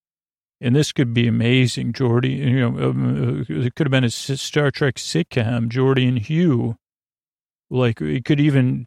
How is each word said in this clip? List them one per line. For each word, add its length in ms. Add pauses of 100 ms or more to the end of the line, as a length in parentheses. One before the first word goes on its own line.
(600)
And 160
this 160
could 200
be 140
amazing, 640
Geordi. 440
You 340
know, 200
um, 600
uh, 40 (120)
it 80
could 120
have 60
been 120
a 20
S-, 340
Star 300
Trek 240
sitcom, 720
Geordi 380
and 120
Hugh. 580 (920)
Like, 300
it 240
could 160
even 460